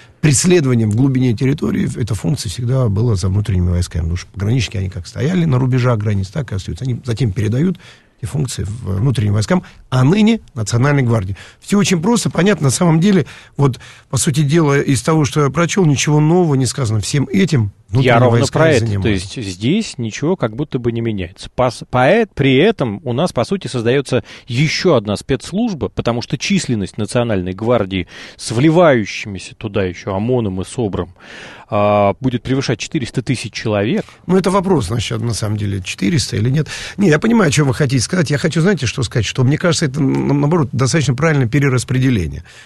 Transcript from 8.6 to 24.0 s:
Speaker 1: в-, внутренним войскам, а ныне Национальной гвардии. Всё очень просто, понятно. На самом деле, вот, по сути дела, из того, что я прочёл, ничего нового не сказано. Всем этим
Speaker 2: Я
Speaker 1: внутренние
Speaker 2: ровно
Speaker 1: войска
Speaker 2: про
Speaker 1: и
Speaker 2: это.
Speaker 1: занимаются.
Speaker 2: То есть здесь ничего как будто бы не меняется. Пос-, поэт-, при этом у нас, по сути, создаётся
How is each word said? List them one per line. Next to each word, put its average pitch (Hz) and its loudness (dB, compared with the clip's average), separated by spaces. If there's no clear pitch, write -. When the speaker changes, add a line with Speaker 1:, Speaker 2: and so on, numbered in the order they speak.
Speaker 1:
в-, 95 -6
внутренним 107 0
войскам, 180 0
а 127 2
ныне 214 4
Национальной 127 2
гвардии. 110 0
Всё - -2
очень 190 2
просто, 196 0
понятно. 175 2
На 135 4
самом 165 2
деле, 190 4
вот, 139 2
по - -4
сути 143 0
дела, 143 4
из 139 0
того, 160 2
что 151 0
я 139 2
прочёл, 170 0
ничего 151 2
нового 160 4
не 131 2
сказано. 113 -2
Всем 135 -2
этим 143 2
Speaker 2:
Я - -
Speaker 1:
внутренние 127 4
Speaker 2:
ровно 120 4
Speaker 1:
войска 135 0
Speaker 2:
про 160 6
Speaker 1:
и 151 4
Speaker 2:
это. 113 2
Speaker 1:
занимаются. 101 -2
Speaker 2:
То 135 -10
есть 98 -8
здесь 131 -2
ничего 135 -4
как 110 -4
будто 139 -4
бы 120 -2
не 117 -2
меняется. 98 -6
Пос-, - 0
поэт-, 170 2
при 131 2
этом 139 0
у 123 -4
нас, 147 -2
по 117 0
сути, 190 -6
создаётся 123 0